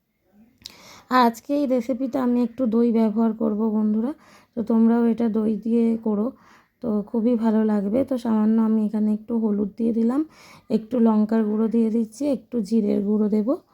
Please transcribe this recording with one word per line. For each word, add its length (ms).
আর 160
আজকে 280
এই 120
রেসিপিতে 520
আমি 240
একটু 240
দই 260
ব্যবহার 400
করব 280
বন্ধুরা, 420
তো 80
তোমরাও 420
এটা 240
দই 280
দিয়ে 400
করো, 360
তো 220
খুবই 320
ভালো 300
লাগবে। 400
তো 140
সামান্য 440
আমি 240
এখানে 260
একটু 260
হলুদ 400
দিয়ে 140
দিলাম, 280
একটু 280
লঙ্কার 460
গুঁড়ো 240
দিয়ে 220
দিচ্ছি, 360
একটু 340
জিরের 420
গুঁড়ো 260
দেব। 260